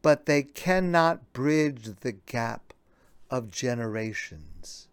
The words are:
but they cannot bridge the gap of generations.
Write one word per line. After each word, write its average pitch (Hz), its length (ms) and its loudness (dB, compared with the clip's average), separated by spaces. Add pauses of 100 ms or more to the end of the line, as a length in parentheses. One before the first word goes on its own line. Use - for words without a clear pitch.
but 147 260 4
they 147 160 4
cannot 170 880 2
bridge 135 680 0
the 127 120 -4
gap 113 600 -6 (580)
of 113 220 -4
generations. 110 1400 -6